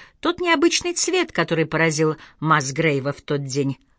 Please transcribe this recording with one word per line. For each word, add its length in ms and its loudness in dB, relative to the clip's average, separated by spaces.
тот 180 -2
необычный 540 2
цвет, 400 -2
который 320 0
поразил 500 0
Масгрейва 720 0
в 100 -20
тот 220 -4
день 340 -2